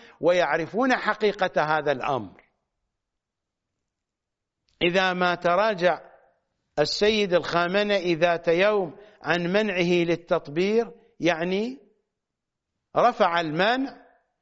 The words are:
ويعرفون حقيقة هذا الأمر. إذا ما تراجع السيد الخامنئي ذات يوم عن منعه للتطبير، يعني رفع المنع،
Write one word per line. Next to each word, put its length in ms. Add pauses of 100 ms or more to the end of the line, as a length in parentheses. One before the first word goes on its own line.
(200)
ويعرفون 760
حقيقة 680
هذا 300
الأمر. 500 (2500)
إذا 300
ما 220
تراجع 680 (800)
السيد 560
الخامنئي 800
ذات 340
يوم 480 (260)
عن 300
منعه 520
للتطبير، 840 (300)
يعني 580 (1160)
رفع 440
المنع، 560 (460)